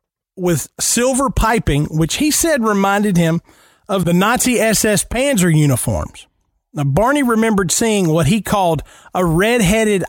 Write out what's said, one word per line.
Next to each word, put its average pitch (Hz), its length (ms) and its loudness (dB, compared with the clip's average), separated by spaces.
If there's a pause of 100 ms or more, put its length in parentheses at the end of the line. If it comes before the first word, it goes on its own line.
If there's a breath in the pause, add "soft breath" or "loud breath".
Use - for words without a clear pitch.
(360)
with 175 320 -2 (120)
silver 254 500 0
piping, 185 540 0
which 160 320 -2
he 302 160 0
said 294 320 0
reminded 202 520 0
him 165 240 0 (480 soft breath)
of 190 160 -2
the 170 80 0
Nazi 226 460 0
S 214 260 0
S 214 200 0
Panzer 220 520 0
uniforms. 127 720 -2 (460)
Now, 147 120 -8
Barney 226 380 2
remembered 220 480 0
seeing 208 380 0
what 156 180 2
he 208 160 0
called 175 400 0 (320 loud breath)
a 180 100 0
red-headed 208 840 2